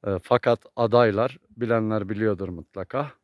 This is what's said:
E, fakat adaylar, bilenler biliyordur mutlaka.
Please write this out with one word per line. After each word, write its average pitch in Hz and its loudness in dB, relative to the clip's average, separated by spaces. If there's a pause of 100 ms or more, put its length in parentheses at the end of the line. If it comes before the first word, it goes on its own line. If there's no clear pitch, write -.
E, 101 -4 (120)
fakat 123 2 (160)
adaylar, 117 2 (180)
bilenler 110 -2
biliyordur 101 -2
mutlaka. 98 -8 (120)